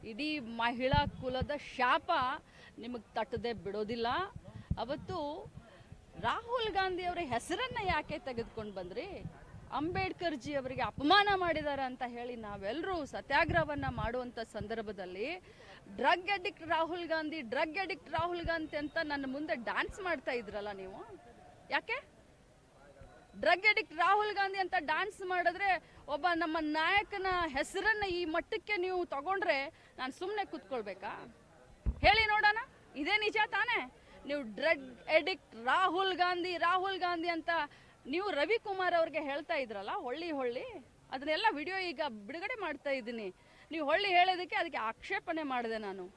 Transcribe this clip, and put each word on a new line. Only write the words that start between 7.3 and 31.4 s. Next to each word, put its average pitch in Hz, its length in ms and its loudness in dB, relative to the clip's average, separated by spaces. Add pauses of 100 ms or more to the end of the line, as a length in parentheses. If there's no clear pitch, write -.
ಹೆಸರನ್ನ 480 440 -2 (140)
ಯಾಕೆ 302 240 -2 (120)
ತೆಗೆದುಕೊಂಡು 220 520 -8
ಬಂದ್ರಿ? 196 280 -8 (720)
ಅಂಬೇಡ್ಕರ್ 349 640 -2
ಜಿ 294 180 -8
ಅವರಿಗೆ 254 300 -4
ಅಪಮಾನ 381 380 6 (140)
ಮಾಡಿದ್ದಾರೆ 294 480 0
ಅಂತ 254 140 -6 (100)
ಹೇಳಿ 240 200 -6 (120)
ನಾವೆಲ್ಲರೂ 220 480 -4 (200)
ಸತ್ಯಾಗ್ರಹವನ್ನ 294 720 2 (140)
ಮಾಡುವಂತ 240 380 -2 (180)
ಸಂದರ್ಭದಲ್ಲಿ 202 720 -4 (680)
ಡ್ರಗ್ 349 380 4
ಅಡಿಕ್ಟ್ 330 360 -6
ರಾಹುಲ್ 330 400 0
ಗಾಂಧಿ, 320 260 -2 (140)
ಡ್ರಗ್ 311 300 0
ಅಡಿಕ್ಟ್ 294 340 -4
ರಾಹುಲ್ 339 320 0
ಗಾಂಧಿ 320 340 -2
ಅಂತ 294 140 -4 (140)
ನನ್ನ 277 240 -2
ಮುಂದೆ 311 200 -2 (140)
ಡ್ಯಾನ್ಸ್ 247 380 -2
ಮಾಡ್ತಾ 311 340 -2
ಇದ್ರಲ್ಲ 208 300 -6 (100)
ನೀವು, 190 180 -10 (760)
ಯಾಕೆ? 453 240 2 (1400)
ಡ್ರಗ್ 359 300 4
ಅಡಿಕ್ಟ್ 415 300 0
ರಾಹುಲ್ 415 360 4
ಗಾಂಧಿ 392 260 0
ಅಂತ 359 120 -2 (140)
ಡ್ಯಾನ್ಸ್ 370 300 -2 (120)
ಮಾಡಿದ್ರೆ, 339 380 2 (440)
ಒಬ್ಬ 302 120 -2 (160)
ನಮ್ಮ 320 140 0 (220)
ನಾಯಕನ 381 500 2 (280)
ಹೆಸರನ್ನ 403 480 0 (140)
ಈ - 20 -2 (140)
ಮಟ್ಟಕ್ಕೆ 415 500 -2
ನೀವು 370 160 0 (140)
ತಗೊಂಡ್ರೆ 339 440 0 (420)
ನಾನು 262 200 -4
ಸುಮ್ನೆ 392 320 -2
ಕೂತ್ಕೊಳ್ಬೇಕಾ? 220 600 -8 (960)